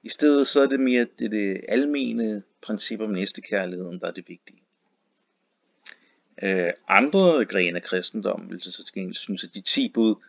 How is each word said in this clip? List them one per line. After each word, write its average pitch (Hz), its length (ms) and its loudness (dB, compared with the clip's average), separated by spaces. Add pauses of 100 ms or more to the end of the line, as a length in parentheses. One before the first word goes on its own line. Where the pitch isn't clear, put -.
I - 60 -16
stedet 143 400 4
så 143 140 4
er 139 40 6
det 135 140 0
mere 123 260 4 (120)
det, 113 120 -4
det 101 380 -2
almene 117 720 0 (180)
princip 107 400 -6
om 107 100 -4
næstekærligheden, 92 920 -6
der 90 60 -6
er 87 40 -4
det 87 180 -16
vigtige. - 340 -20 (1800)
Øh, 92 300 0 (160)
andre 147 560 6
grene 87 320 0
af 85 60 -6
kristendommen 92 680 -4
vil 90 120 -12
så - 220 -14
til - 100 -20
gengæld 92 200 -8
synes, 92 300 -8
at 85 100 -18
de 101 60 -12
ti 123 280 -2
bud 110 260 2 (140)